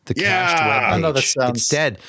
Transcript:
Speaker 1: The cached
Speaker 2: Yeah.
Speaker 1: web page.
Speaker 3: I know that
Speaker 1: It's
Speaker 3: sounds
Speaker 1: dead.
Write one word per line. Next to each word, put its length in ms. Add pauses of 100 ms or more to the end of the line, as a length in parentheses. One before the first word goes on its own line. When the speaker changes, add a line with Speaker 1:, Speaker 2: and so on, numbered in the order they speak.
Speaker 1:
The 80
cached 100
Speaker 2:
Yeah. 440
Speaker 1:
web 160
page. 100
Speaker 3:
I 60
know 120
that 120
Speaker 1:
It's 100
Speaker 3:
sounds 340
Speaker 1:
dead. 300 (120)